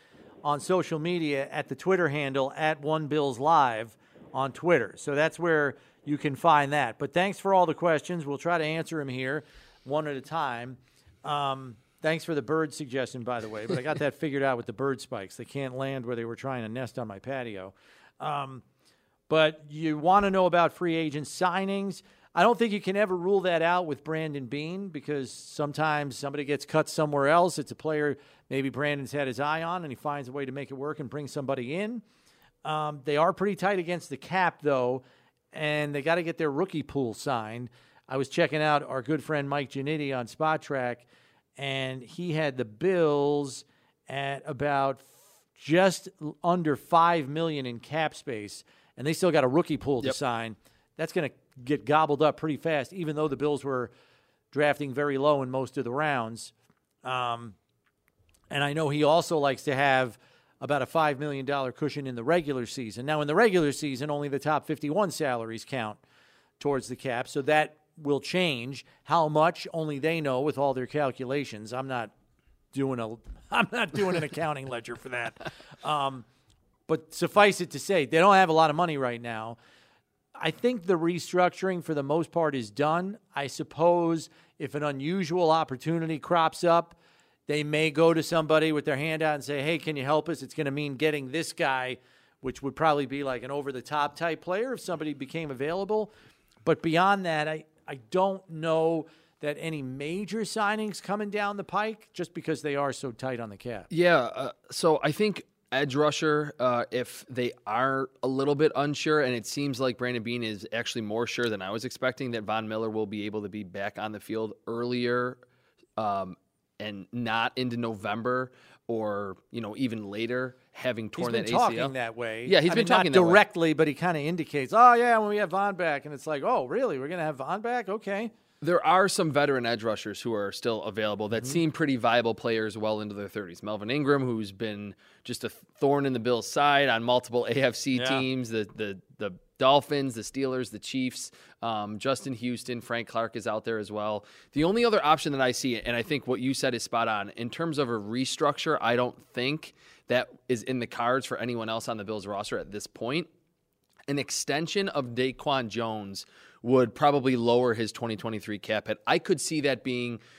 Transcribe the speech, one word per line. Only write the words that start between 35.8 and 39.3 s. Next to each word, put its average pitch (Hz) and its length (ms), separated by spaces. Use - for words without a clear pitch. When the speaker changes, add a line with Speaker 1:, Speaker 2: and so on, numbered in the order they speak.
Speaker 1:
they 143 80
gotta 165 200
get 160 160
their 160 120
rookie 151 320
pool 127 300
signed. 117 560
I 131 80
was 135 140
checking 151 320
out 151 200
our 131 200
good 143 200
friend 143 260